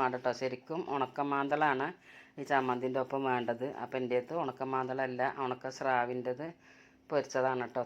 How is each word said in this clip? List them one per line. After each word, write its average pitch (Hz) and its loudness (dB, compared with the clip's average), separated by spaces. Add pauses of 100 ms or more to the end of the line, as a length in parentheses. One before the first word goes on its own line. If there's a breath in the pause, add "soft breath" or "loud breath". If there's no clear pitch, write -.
വേണ്ട 127 2
കേട്ടോ. 123 0
ശരിക്കും 131 -4 (160)
ഉണക്കമാന്തളാണ് 143 2 (520 loud breath)
ഈ 139 -6
ചമ്മന്തിൻ്റെ 131 2
ഒപ്പം 135 -2
വേണ്ടത്. 120 0 (160)
അപ്പോൾ 123 -4
എൻ്റെ 123 2
അടുത്ത് 123 -4
ഉണക്കമാന്തളല്ല, 131 -2 (220)
ഉണക്ക 127 -4
സ്രാവിൻ്റെത് 127 0 (640 loud breath)
പൊരിച്ചതാണ് 131 2
കേട്ടോ 123 -2